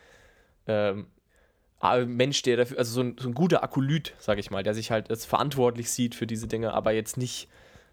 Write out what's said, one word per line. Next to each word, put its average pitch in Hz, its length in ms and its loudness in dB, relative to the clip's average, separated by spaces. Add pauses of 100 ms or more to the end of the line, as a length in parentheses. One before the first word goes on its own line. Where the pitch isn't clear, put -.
(680)
ähm, 104 400 0 (720)
a-, 123 200 4
Mensch, 127 420 0
der 120 160 4
dafür, 123 220 0
also 117 140 0
so 123 80 0
ein, 123 160 -2
so 131 120 -6
ein 120 40 -4
guter 165 300 4
Akolyt, 143 560 0
sag 104 200 0
ich - 120 -8
mal, 98 120 -4
der 107 100 0
sich 110 180 -4
halt 107 180 -2
als 110 160 -4
verantwortlich 120 640 2
sieht 120 260 -2
für 117 120 -4
diese 113 200 -6
Dinge, 110 260 -2
aber 110 180 2
jetzt 110 240 -2
nicht - 320 -6 (460)